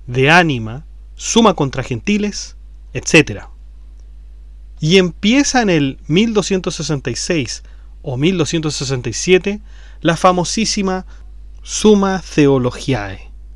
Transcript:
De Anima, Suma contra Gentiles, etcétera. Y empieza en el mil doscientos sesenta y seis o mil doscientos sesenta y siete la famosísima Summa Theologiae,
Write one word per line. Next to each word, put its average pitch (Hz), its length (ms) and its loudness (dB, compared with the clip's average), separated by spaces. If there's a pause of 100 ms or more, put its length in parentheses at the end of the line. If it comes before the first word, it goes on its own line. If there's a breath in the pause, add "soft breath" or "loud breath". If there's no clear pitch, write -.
De 131 240 2
Anima, 143 560 2 (300)
Suma 214 380 2
contra 135 280 -2
Gentiles, 202 760 -4 (340)
etcétera. - 600 0 (1300)
Y 160 160 4
empieza 226 640 2
en 214 80 2
el 143 280 0 (100)
mil 214 260 2
doscientos 190 420 -2
sesenta 147 340 -6
y 120 60 -4
seis - 480 -4 (420 soft breath)
o 127 120 -6
mil 175 200 0
doscientos 156 380 -2
sesenta 131 340 -6
y 113 40 -4
siete 185 480 0 (400 soft breath)
la 165 160 2
famosísima 185 880 0 (560 soft breath)
Summa 196 600 2 (140)
Theologiae, 123 960 0 (240)